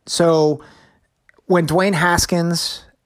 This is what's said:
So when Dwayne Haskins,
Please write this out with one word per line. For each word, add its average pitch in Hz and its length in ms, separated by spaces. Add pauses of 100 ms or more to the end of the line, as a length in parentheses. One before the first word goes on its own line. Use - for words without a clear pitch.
So 156 560 (840)
when 175 220
Dwayne 190 260
Haskins, 170 920 (200)